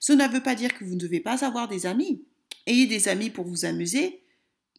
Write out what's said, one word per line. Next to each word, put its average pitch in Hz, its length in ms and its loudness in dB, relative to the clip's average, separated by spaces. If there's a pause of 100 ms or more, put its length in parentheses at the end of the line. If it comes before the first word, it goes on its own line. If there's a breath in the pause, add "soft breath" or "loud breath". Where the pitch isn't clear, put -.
Ce 285 120 4
ne 277 160 6
veut 247 140 -2
pas 262 120 0
dire 247 200 -2
que 202 100 -12
vous 180 100 -8
ne 180 60 -4
devez 170 200 -2
pas 254 240 -2
avoir 240 240 -4
des 185 180 -4
amis. 247 360 0 (440)
Ayez 247 200 6
des 208 220 2
amis 202 220 -2
pour 185 140 -8
vous 175 200 -4
amuser, 175 580 -2 (560 soft breath)